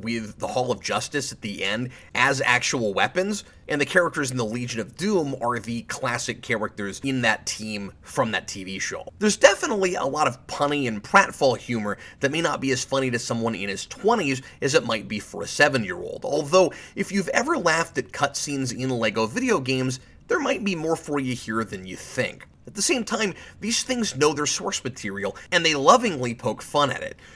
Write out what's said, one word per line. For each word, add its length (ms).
with 340
the 80
Hall 260
of 100
Justice 500
at 100
the 220
end 260
as 280
actual 520
weapons, 500
and 140
the 60
characters 420
in 80
the 80
Legion 340
of 180
Doom 440
are 160
the 260
classic 600
characters 600
in 200
that 240
team 440
from 280
that 160
T 160
V 140
show. 300
There's 180
definitely 600
a 100
lot 220
of 180
punny 420
and 160
pratfall 540
humor 400
that 120
may 100
not 200
be 80
as 160
funny 240
to 80
someone 380
in 120
his 200
twenties 560
as 140
it 100
might 220
be 100
for 240
a 60
seven-year-old, 760
although 480
if 160
you've 180
ever 280
laughed 400
at 140
cutscenes 600
in 200
LEGO 340
video 340
games, 400
there 120
might 240
be 120
more 200
for 240
you 140
here 300
than 240
you 80
think. 500
At 80
the 60
same 220
time, 300
these 240
things 320
know 180
their 120
source 380
material, 520
and 140
they 80
lovingly 600
poke 260
fun 300
at 100
it, 160